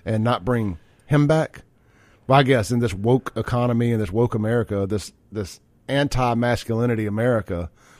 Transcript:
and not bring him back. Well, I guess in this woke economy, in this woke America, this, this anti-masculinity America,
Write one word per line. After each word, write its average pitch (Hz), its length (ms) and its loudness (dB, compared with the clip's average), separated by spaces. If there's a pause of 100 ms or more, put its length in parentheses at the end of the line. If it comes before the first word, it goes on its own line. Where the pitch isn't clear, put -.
and 110 180 0
not 113 220 0
bring 110 320 -2 (300)
him 147 180 4
back. 156 380 0 (640)
Well, 131 100 6
I 143 60 6
guess 123 260 2
in 120 120 0
this 110 120 0
woke 117 420 0
economy, 120 540 0
in 117 100 0
this 98 120 -4
woke 117 240 0
America, 107 500 0
this, 98 260 -4 (200)
this 98 280 -10 (280)
anti-masculinity 120 1200 0
America, 104 640 -2 (280)